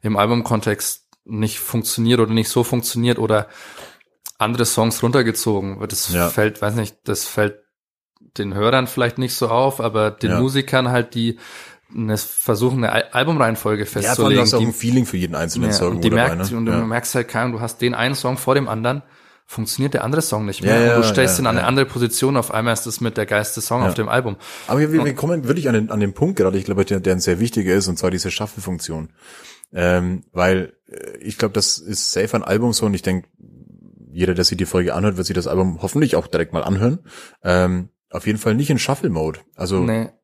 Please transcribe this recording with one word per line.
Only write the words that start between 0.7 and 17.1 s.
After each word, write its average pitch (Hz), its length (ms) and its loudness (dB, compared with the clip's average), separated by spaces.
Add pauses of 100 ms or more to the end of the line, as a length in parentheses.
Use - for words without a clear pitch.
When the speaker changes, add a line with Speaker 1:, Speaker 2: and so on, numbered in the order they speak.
Speaker 1:
nicht 110 360 -4
funktioniert 117 600 0
oder 110 120 4
nicht 113 160 2
so 123 160 2
funktioniert 120 540 0
oder 110 300 2 (880)
andere 117 280 2
Songs 113 360 0
runtergezogen. 110 880 0
Das - 240 -4
Speaker 2:
Ja. 87 160 2
Speaker 1:
fällt, 107 340 0
weiß 104 140 -2
nicht, 110 280 -4
das - 220 -4
fällt 104 320 -2 (800)
den 101 160 -4
Hörern 120 320 2
vielleicht 120 320 -2
nicht 127 160 -2
so 120 140 -2
auf, 131 320 2
aber 107 320 2
den - 180 -2
Speaker 2:
Ja. 110 100 2
Speaker 1:
Musikern 135 500 0
halt, 120 240 0
die 117 240 -2 (560)
eine, 107 220 -2
versuchen, 120 680 0
eine - 80 0
Al-, - 200 0
Albumreihenfolge 120 720 0
Speaker 2:
Ja, 101 60 -4
vor - 80 -8
allem 101 80 -2
Speaker 1:
festzulegen, 110 380 4
Speaker 2:
hast 113 100 4
du 127 60 2
auch - 20 4
Speaker 1:
die 113 60 4
Speaker 2:
ein 117 80 0
Feeling 120 320 2
für - 100 -6
jeden 87 180 -2
einzelnen 107 360 -2
Speaker 1:
Ja, 104 60 2
Speaker 2:
Song 87 200 2
Speaker 1:
und 85 80 -2
die 113 40 4
Speaker 2:
irgendwo - 160 4
dabei, 131 120 0
Speaker 1:
merkt, 95 160 -2
Speaker 2:
ne? 117 60 -4
Speaker 1:
und 113 100 0
Speaker 2:
Ja. 113 120 2
Speaker 1:
du 113 60 -2
merkst 120 300 -4